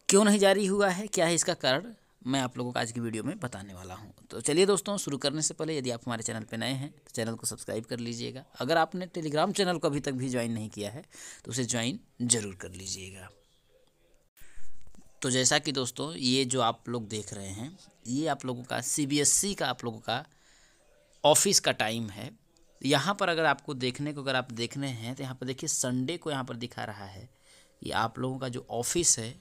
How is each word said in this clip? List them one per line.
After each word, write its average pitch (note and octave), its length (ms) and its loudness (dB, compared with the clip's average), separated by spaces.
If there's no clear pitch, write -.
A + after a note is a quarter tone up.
क्यों G3 160 10
नहीं G#3 140 8
जारी G3 280 6
हुआ G3+ 220 4
है, F#3 180 -2
क्या F3+ 200 2
है E3+ 80 4
इसका E3 220 2
कारण, D#3 360 2
मैं C3+ 180 0
आप B2+ 180 -4
लोगों B2 140 -4
को B2 60 -2
आज A#2 140 -2
की A#2+ 80 -4
वीडियो A2+ 220 -4
में D#3 180 -6
बताने G2 340 -8
वाला F#2 200 -12
हूं। - 140 -18
तो - 100 -8
चलिए D#3+ 260 4
दोस्तों, G3+ 320 2
शुरू C#3 200 -4
करने D3 240 -2
से D3+ 120 -2
पहले D#3 240 -4
यदि B2+ 120 -4
आप A#2 160 -4
हमारे A#2 160 -4
चैनल A2+ 220 -6
पे A2+ 120 -10
नए A2+ 160 -2
हैं C3+ 180 -6
तो - 220 -20
चैनल A2+ 220 -2
को A2+ 120 -8
सब्सक्राइब A2 380 -6
कर B2 160 -8
लीजिएगा। A#2 440 -6
अगर C3 160 2
आपने E3 320 0
Telegram D#3 440 0
चैनल F3+ 260 2
को D#3+ 100 2
अभी C#3+ 120 0
तक C#3 140 -4
भी C3 140 -2
ज्वाइन A#2+ 240 0
नहीं A2 180 -4
किया G2+ 200 -6
है D3 140 -14
तो - 60 -12
उसे B2 140 -2
ज्वाइन A#2 340 -2
जरूर A2+ 320 4
कर F#2 180 -12
लीजिएगा। F#2+ 560 -12
तो C3+ 80 0
जैसा B2+ 280 4
कि D3 140 -2
दोस्तों C3+ 420 -4
ये C3+ 300 4
जो B2 160 0
आप A#2 280 0
लोग A#2 200 -4
देख G#2+ 260 -8
रहे G2 140 -10
हैं, A2 280 -10
ये C3+ 220 -2
आप C#3 160 -4
लोगों B2+ 180 -4
का A#2+ 200 -4
सीबीएसई C#3+ 720 2
का D#3+ 120 -2
आप B2 180 -4
लोगों A2+ 160 -4
का B2 240 -4
ऑफिस D3+ 360 8
का C#3 140 2
टाइम A2+ 360 -2
है। G2+ 200 -12
यहाँ C#3+ 340 2
पर G3 140 0
अगर D#3+ 160 2
आपको D3 300 2
देखने B2+ 380 -4
को, C#3+ 100 -8
अगर C3 140 0
आप B2 160 -2
देखने A#2 360 -4
हैं A#2+ 260 -6
तो - 80 -10
यहाँ C3 120 -8
पर B2+ 120 -8
देखिए C3 220 -6
संडे B2+ 480 0
को D#3+ 140 -6
यहाँ C3+ 140 -2
पर B2+ 120 -8
दिखा A#2 280 -8
रहा G#2 220 -10
है G2+ 220 -16
कि - 100 -8
आप A2 260 -2
लोगों C3 200 -4
का C3 100 -6
जो B2 240 -8
ऑफिस C3 460 2
है A#2 220 -8